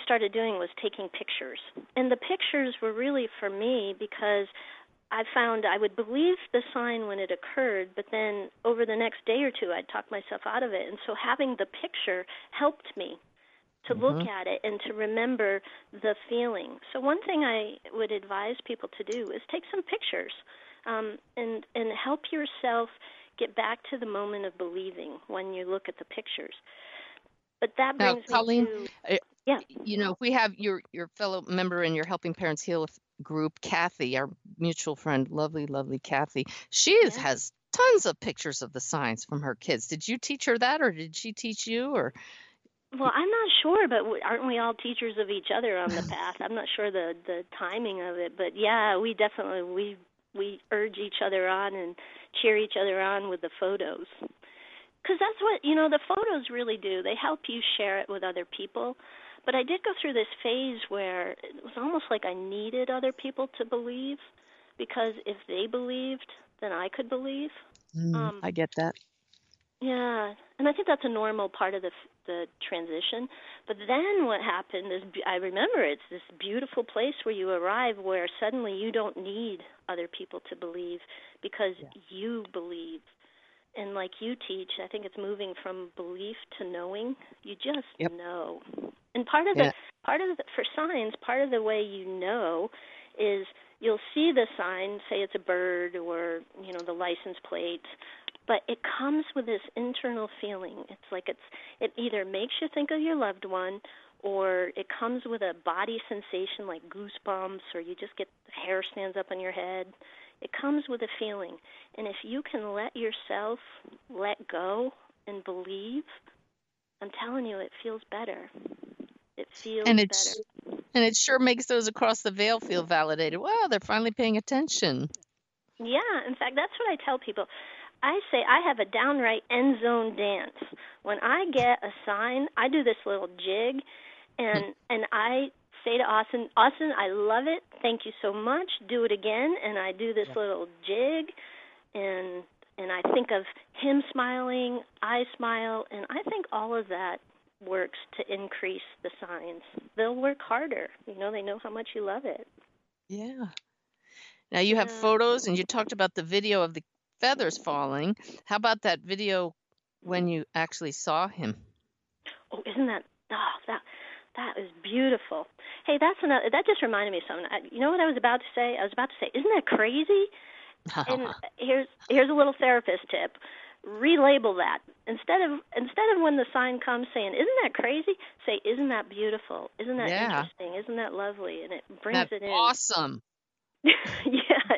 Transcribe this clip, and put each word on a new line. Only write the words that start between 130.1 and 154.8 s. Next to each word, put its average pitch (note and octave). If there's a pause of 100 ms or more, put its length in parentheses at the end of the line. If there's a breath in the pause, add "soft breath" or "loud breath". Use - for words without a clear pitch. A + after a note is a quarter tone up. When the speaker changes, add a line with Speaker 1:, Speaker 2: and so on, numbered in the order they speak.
Speaker 1:
dance. G3+ (460 loud breath)
When G3+
I D#4+
get B3
a G3+ (160)
sign, A#3+ (100)
I A#3
do C#4+
this A3+
little G3 (100)
jig, A3 (560 loud breath)
and, G#3+
Speaker 2:
Hmm. G3+ (200)
Speaker 1:
and A3
I B3 (340)
say A#3
to B3+
Austin, A3
"Austin, C#4
I G3
love G#3+
it. E4 (200)
Thank A#3
you A3
so G3+
much. B3+ (180)
Do A#3
it G#3+
again." G#3+
And G#3
I F#3+
do A3
this G#3
Speaker 3:
Yeah. -
Speaker 1:
little F#3+ (160)
jig, C#4 (640 loud breath)
and, F#3 (320)
and F#3
I F3+ (120)
think B3
of G3 (300 loud breath)
him C#4 (100)
smiling, B3 (200)
I A#3+ (120)
smile, A3+
and G3+
I D4
think G#4
all A3
of A3
that F#3 (400)
works F#3 (180)
to G3+
increase F#3+ (200)
the F3+ (100)
signs. E3+ (340)
They'll A3+
work C#4
harder. B3+ (180)
You G3+
know, G3+
they G#3
know G3+
how A3+
much A3+
you G#3+
love G#3+
it. A3 (600)
Speaker 2:
Yeah. A3+ (1040 loud breath)
Now, F3+
you G#3
have G#3+